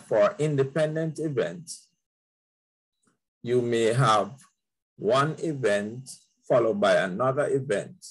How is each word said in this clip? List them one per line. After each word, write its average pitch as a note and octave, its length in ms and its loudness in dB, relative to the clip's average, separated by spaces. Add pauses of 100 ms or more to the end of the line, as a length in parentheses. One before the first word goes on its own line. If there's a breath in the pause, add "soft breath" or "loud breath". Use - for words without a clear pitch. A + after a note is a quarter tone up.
for G#2 320 4
independent D#3 800 -2
events, A#2 680 -6 (1600)
you A#2+ 180 0
may A#2 300 0
have A2 400 2 (640)
one C#3 420 0
event A#2+ 720 -2 (380)
followed A2+ 320 2
by F#2+ 160 4
another A#2+ 520 0
event. A#2+ 600 -4